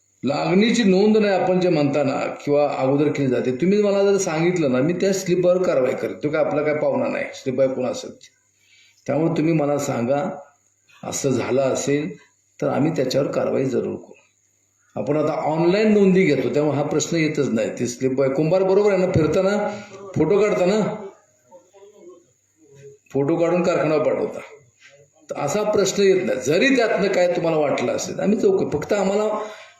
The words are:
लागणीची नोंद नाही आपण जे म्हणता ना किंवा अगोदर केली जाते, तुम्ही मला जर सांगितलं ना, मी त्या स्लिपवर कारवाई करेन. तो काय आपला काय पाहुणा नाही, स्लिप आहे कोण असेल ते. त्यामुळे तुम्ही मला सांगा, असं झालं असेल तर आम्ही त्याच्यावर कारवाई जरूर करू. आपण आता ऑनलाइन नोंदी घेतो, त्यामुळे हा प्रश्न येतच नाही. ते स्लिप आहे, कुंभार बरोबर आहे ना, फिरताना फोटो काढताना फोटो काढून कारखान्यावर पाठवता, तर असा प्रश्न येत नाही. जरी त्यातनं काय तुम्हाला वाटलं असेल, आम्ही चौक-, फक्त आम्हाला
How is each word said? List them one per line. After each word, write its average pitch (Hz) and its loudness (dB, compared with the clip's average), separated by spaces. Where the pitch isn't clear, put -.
लागणीची 165 0
नोंद 202 4
नाही 202 2
आपण 180 0
जे 180 2
म्हणता 147 0
ना 127 -2
किंवा 143 -2
अगोदर 139 0
केली 135 -2
जाते, 120 0
तुम्ही 196 2
मला 202 2
जर 196 2
सांगितलं 165 0
ना, 127 2
मी 160 2
त्या 190 0
स्लिपवर 180 2
कारवाई 139 2
करेन. - -6
तो 151 -2
काय 151 0
आपला 143 0
काय 147 0
पाहुणा 123 0
नाही, - -4
स्लिप 131 -4
आहे 131 4
कोण 123 -4
असेल - -8
ते. - -20
त्यामुळे 160 0
तुम्ही 160 2
मला 147 0
सांगा, 135 -2
असं - -4
झालं 120 0
असेल 143 -2
तर 147 -2
आम्ही 135 0
त्याच्यावर 135 -2
कारवाई 127 -2
जरूर 110 -2
करू. - -18
आपण 135 -2
आता 151 -2
ऑनलाइन 170 0
नोंदी 190 4
घेतो, 131 0
त्यामुळे 147 0
हा 147 0
प्रश्न 156 -2
येतच 147 0
नाही. 110 -2
ते 120 -2
स्लिप 131 -2
आहे, 131 2
कुंभार 175 2
बरोबर 202 4
आहे 180 2
ना, - -2
फिरताना 190 0
फोटो 185 2
काढताना 196 2
फोटो 143 0
काढून 170 0
कारखान्यावर 151 0
पाठवता, - -2
तर - -8
असा 165 -2
प्रश्न 202 0
येत 190 4
नाही. - -2
जरी 233 2
त्यातनं 202 0
काय 180 2
तुम्हाला 165 0
वाटलं 127 0
असेल, - -8
आम्ही 202 2
चौक-, 190 2
फक्त - -2
आम्हाला 202 0